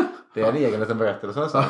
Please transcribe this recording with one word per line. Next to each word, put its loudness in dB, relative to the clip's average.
Det -2
är 4
en 2
egen 2
liten -2
berättelse, -2
alltså. 2